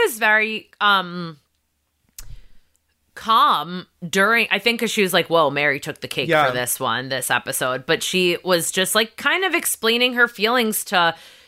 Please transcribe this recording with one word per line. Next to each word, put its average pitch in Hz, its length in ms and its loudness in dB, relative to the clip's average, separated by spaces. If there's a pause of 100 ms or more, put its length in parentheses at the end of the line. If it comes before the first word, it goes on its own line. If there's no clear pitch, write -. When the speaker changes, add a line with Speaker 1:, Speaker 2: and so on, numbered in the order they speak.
Speaker 1:
was 262 120 -2
very, 214 520 2 (120)
um, 180 560 0 (1800)
calm 190 760 0 (200)
during, 208 440 2
I 196 80 2
think 233 200 0
'cause 220 120 -2
she 220 100 0
was 180 120 0
like, 170 160 2
"Whoa, 165 200 4
Mary 143 300 0
took - 220 -12
the 131 60 -12
cake 131 200 -4
Speaker 2:
Yeah. 151 200 4
Speaker 1:
for 127 60 0
this 123 260 -4
one, 127 300 -2
this 135 220 -4
episode." 131 540 -2
But 160 180 0
she 180 400 0
was 170 280 0
just, 185 240 -2
like, 220 220 -2
kind 339 280 0
of 339 100 -2
explaining 240 600 0
her 240 120 4
feelings 220 580 0
to 170 300 0 (320)